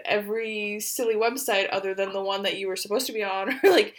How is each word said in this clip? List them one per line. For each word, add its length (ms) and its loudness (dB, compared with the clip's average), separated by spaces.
every 760 -2
silly 360 0
website 580 0
other 200 0
than 200 -2
the 100 -2
one 200 -2
that 140 0
you 120 -4
were 80 -2
supposed 300 -2
to 60 -8
be 100 -2
on, 260 -2
<laughs> 140 -6
or, 60 10
like, 300 4